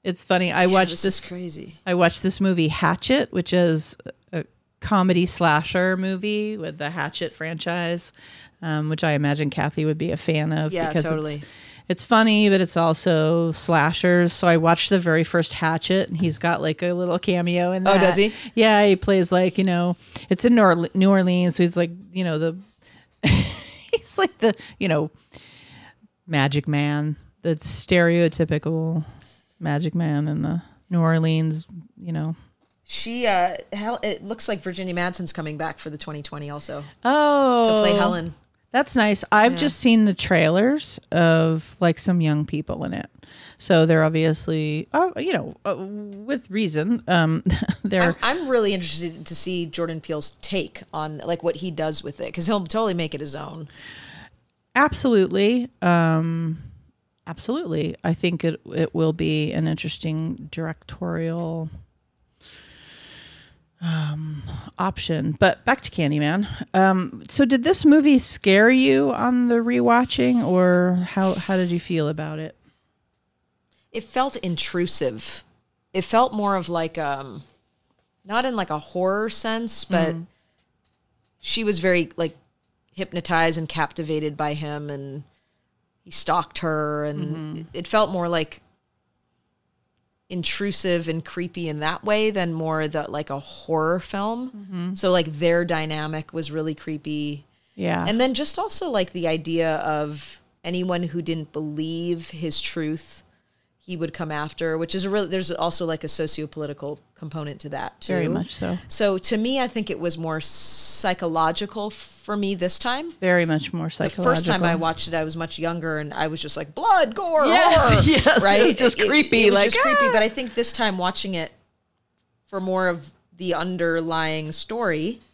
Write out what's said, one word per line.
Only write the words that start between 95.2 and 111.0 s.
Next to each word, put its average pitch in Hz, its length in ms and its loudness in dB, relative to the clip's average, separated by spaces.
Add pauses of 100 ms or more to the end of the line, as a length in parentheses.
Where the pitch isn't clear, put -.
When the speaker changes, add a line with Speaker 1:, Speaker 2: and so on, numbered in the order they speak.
Speaker 2:
their 170 380 0
dynamic 156 680 -4
was 156 180 -6
really 156 240 -4
creepy. 147 720 -8 (300)
Speaker 1:
Yeah. 170 300 -2
Speaker 2:
And 220 140 0
then 262 140 2
just 294 240 -4
also, 370 320 -4
like, 190 220 -2
the 170 160 -2
idea 160 480 0
of 151 640 -6 (240)
anyone 180 400 -2
who 165 180 -6
didn't 160 300 -6
believe 160 800 -6
his 160 300 -6
truth, - 640 -8 (560)
he 180 180 -12
would 165 160 -6
come 156 200 -8
after, 156 440 -4
which 170 200 -4
is 185 80 -4
a 196 60 -4
really, 202 180 0
there's 175 240 -4
also, 170 340 -2
like, 160 160 -4
a 156 60 -4
socio-political 147 880 -6 (160)
component 151 460 -12
to 151 80 -14
that - 320 -10
too. 185 140 -4
Speaker 1:
Very 170 140 0
much 165 240 -4
so. 180 260 -4 (100)
Speaker 2:
So 202 300 0
to 214 180 -2
me, 254 240 0
I 254 80 -2
think 226 220 -6
it 156 100 -6
was 165 180 -2
more 160 220 -4
psychological 180 1500 -2